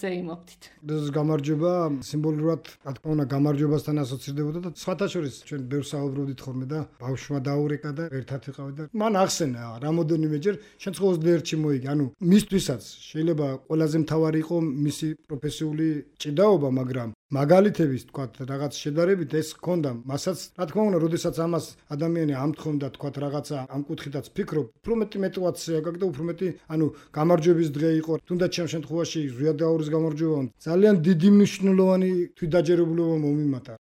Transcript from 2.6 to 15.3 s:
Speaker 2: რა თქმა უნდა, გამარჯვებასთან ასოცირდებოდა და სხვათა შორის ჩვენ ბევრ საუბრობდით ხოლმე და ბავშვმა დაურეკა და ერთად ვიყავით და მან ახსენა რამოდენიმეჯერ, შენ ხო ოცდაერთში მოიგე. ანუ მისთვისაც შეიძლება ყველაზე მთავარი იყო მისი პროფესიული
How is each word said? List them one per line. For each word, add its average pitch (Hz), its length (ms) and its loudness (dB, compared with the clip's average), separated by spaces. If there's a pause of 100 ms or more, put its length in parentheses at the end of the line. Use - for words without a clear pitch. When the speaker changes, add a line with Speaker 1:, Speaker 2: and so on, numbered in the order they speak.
Speaker 2:
რა 135 80 -6
თქმა 156 160 -8
უნდა, 151 160 0
გამარჯვებასთან 147 720 0
ასოცირდებოდა 143 640 -4
და 180 80 -8
სხვათა 185 400 -4
შორის 147 320 -6
ჩვენ 143 240 -8
ბევრ 139 180 -4
საუბრობდით 139 600 -6
ხოლმე 131 240 -6
და 151 80 -4 (240)
ბავშვმა 131 400 -4
დაურეკა 147 560 -2
და 165 60 -6 (100)
ერთად 131 320 -8
ვიყავით 139 320 -12
და 156 60 -10 (100)
მან 220 240 0
ახსენა 143 440 0 (200)
რამოდენიმეჯერ, 160 720 0 (240)
შენ 196 160 -8
ხო 190 160 0
ოცდაერთში 165 480 2
მოიგე. 139 320 0
ანუ 147 140 2 (180)
მისთვისაც 180 600 4 (200)
შეიძლება 156 440 0 (200)
ყველაზე 160 320 2
მთავარი 156 400 2
იყო 160 180 0 (300)
მისი 151 220 -2 (180)
პროფესიული 151 600 -4 (360)